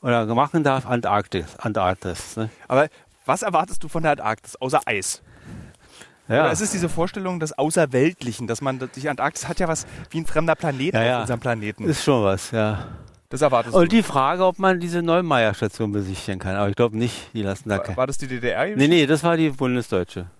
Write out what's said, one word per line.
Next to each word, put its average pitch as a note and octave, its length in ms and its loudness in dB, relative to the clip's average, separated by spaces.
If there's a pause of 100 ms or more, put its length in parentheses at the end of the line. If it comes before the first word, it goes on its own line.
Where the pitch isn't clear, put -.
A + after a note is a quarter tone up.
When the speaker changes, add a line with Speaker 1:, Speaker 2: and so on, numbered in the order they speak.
Speaker 1:
oder A#2 240 2 (100)
machen D3 280 2
darf, C3+ 220 2
Antarktis. G#2 720 -2
Antarktis, F#2+ 800 -2
ne? A2 120 -4 (180)
Speaker 2:
Aber C#3 200 4 (380)
was - 160 0
erwartest F3+ 420 0
du D#3+ 40 -6
von D#3+ 160 -2
der D#3 100 2
Antarktis, - 440 -4
außer C3 280 0
Eis? G2+ 360 -4 (1040)
Speaker 1:
Ja. B2 160 2
Speaker 2:
Oder D#3+ 80 2
ist D#3+ 100 -2
es G#3 100 -2
diese F3 180 -2
Vorstellung F#3 500 -2
des D#3 180 -6
Außerweltlichen, C3+ 880 0
dass A2+ 140 -4
man, C3 340 -4
die C3+ 140 -6
Antarktis - 380 -4
hat E3 120 -6
ja F3+ 80 0
was D#3+ 200 -4 (240)
wie E3 80 -4
ein D#3+ 60 -6
fremder D#3+ 300 2
Planet C3+ 380 -4
Speaker 1:
Ja, A2+ 60 2
Speaker 2:
auf A2+ 80 2
Speaker 1:
ja. B2 140 0
Speaker 2:
unserem A#2 180 -4
Planeten. G#2+ 460 -4
Speaker 1:
Ist D#3 180 -2
schon B2+ 200 4
was, F#2+ 280 0
ja. G#2+ 360 -2 (420)
Speaker 2:
Das C3+ 120 -4
erwartest A#2+ 340 2
Speaker 1:
Und F3 160 8
Speaker 2:
du. A3 40 4
Speaker 1:
die A3 80 6
Frage, D#3 420 2
ob F#3 140 2
man F#3+ 200 4
diese F3 220 -2
Neumayer-Station B2 880 2
besichtigen F#2+ 480 -4
kann. F#2+ 160 -4
Aber G2+ 140 2
ich G2 60 -2
glaub A#2 180 2
nicht, A2+ 400 -4
die A2 80 -6
lassen G2 280 -6
da G2+ 80 2
Speaker 2:
War, G2 60 -2
Speaker 1:
kein F#2 140 -6
Speaker 2:
war C3 100 0
das C#3 100 -4
die C#3+ 100 -4
D B2+ 120 -6
D B2 100 0
R? C#3 260 -2
Speaker 1:
Nee, C#3 120 4
nee, E3 180 6
das D3 180 2
war E3+ 140 4
die D#3+ 120 2
bundesdeutsche. A#2 760 -2 (120)